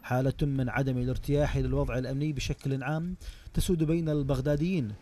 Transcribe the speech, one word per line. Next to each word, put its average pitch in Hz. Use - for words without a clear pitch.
حالة 131
من 135
عدم 131
الارتياح 135
للوضع 135
الأمني 135
بشكل 135
عام 165
تسود 170
بين 160
البغداديين 143